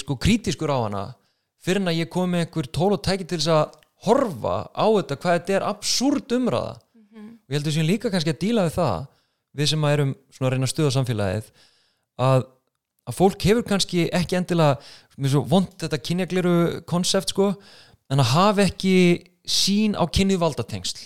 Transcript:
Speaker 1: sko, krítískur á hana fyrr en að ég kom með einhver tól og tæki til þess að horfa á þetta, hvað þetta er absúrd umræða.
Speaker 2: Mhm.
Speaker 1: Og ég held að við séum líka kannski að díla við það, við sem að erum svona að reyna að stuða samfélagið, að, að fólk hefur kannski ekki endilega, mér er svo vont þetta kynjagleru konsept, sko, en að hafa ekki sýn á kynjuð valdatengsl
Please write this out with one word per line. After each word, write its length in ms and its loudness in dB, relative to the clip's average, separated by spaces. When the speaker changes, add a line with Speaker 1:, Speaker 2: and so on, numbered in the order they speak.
Speaker 1:
sko, 160 -6
krítískur 560 0
á 40 -2
hana 260 -4
fyrr 140 0
en 140 -2
að 80 -2
ég 100 -4
kom 240 -2
með 140 -2
einhver 260 -6
tól 200 2
og 120 -6
tæki 240 -2
til 80 -4
þess 160 0
að 240 0
horfa 540 0
á 120 0
þetta, 360 0
hvað 160 2
þetta 180 -4
er 140 -2
absúrd 640 -2
umræða. 400 -2
Speaker 2:
Mhm. 320 -20
Speaker 1:
Og 240 -12
ég 40 0
held 60 -4
að 60 -2
við 80 -2
séum 100 0
líka 240 0
kannski 220 0
að 80 -8
díla 240 0
við 100 -4
það, 300 -2
við 180 -2
sem 160 -2
að 80 2
erum 140 0
svona 180 -4
að 80 0
reyna 140 -2
að 20 -4
stuða 240 0
samfélagið, 520 -2
að, 240 2
að 80 -10
fólk 320 2
hefur 180 2
kannski 460 0
ekki 260 -2
endilega, 380 2
mér 100 -4
er 60 2
svo 160 4
vont 240 2
þetta 160 -4
kynjagleru 540 -2
konsept, 460 -2
sko, 160 2
en 120 2
að 140 2
hafa 320 4
ekki 240 0
sýn 480 2
á 80 0
kynjuð 400 2
valdatengsl 600 -4